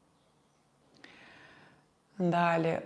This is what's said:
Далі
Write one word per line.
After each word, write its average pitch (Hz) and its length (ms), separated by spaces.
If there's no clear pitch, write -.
Далі 170 680